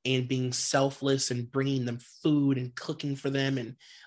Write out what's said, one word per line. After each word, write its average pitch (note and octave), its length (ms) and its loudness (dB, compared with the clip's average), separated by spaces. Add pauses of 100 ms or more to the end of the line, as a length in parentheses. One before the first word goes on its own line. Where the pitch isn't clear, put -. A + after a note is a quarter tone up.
and C3 220 0
being B2+ 260 -2
selfless C3+ 800 2
and A#2+ 200 -4
bringing C3+ 340 0
them A#2+ 120 -4 (240)
food C#3+ 380 4
and B2+ 160 -8
cooking D3+ 400 -6
for C3+ 160 -4
them C3+ 260 0
and B2 180 -8 (320)